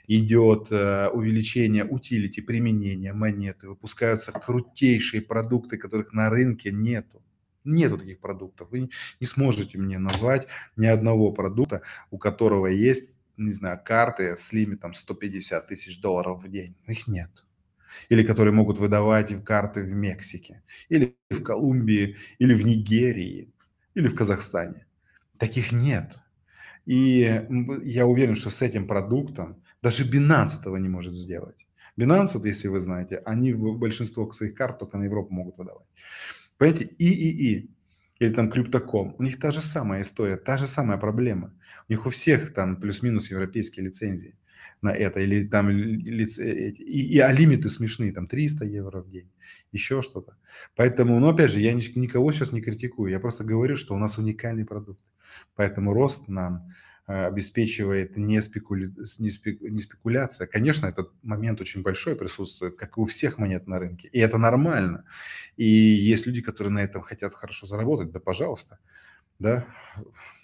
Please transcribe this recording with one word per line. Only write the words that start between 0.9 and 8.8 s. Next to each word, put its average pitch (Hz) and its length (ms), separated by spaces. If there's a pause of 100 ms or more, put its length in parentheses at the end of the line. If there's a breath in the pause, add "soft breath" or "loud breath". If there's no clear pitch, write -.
увеличение 110 760
утилити, 107 560
применения 104 720
монеты, 101 560
выпускаются 110 640
крутейшие 123 880
продукты, 113 560
которых 104 360
на 110 160
рынке 113 420
нету. 110 500 (440)
Нету 143 320
таких 92 220
продуктов. 95 520
Вы 127 180 (300 loud breath)